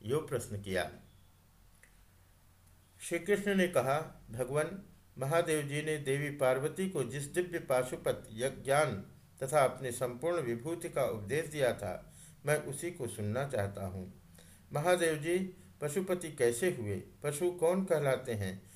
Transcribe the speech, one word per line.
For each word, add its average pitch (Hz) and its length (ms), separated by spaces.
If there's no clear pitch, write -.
यो 120 160
प्रश्न 123 420
किया।" 92 320
श्री - 180
कृष्ण 202 360
ने 185 140
कहा, 143 640
"भगवान, 143 520
महादेव 156 440
जी 143 200
ने 156 140
देवी 143 340
पार्वती 143 580
को 165 160
जिस 135 200
दिव्य 175 340
पाशुपत - 720
य-, 120 320
ज्ञान 135 400
तथा 135 220
अपने 127 280
संपूर्ण 131 480
विभूति 135 480
का 139 160
उपदेश 104 420
दिया 143 260
था, - 400
मैं 147 160
उसी 147 280
को 151 160
सुनना 107 420
चाहता 98 380
हूँ।" 92 360
"महादेव 165 440
जी, 175 400
पशुपति 180 520
कैसे 123 380
हुए? 104 320
पशु 147 280
कौन 180 340
कहलाते 143 500
हैं? 95 280